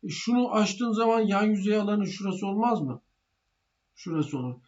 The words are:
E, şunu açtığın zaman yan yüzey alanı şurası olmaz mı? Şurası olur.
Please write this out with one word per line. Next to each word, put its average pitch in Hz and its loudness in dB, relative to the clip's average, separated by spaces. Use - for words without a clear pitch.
E, 202 -6
şunu 240 0
açtığın 214 0
zaman 226 2
yan 202 2
yüzey 208 2
alanı 208 0
şurası 196 -4
olmaz 208 0
mı? 127 -6
Şurası 151 -4
olur. 123 -6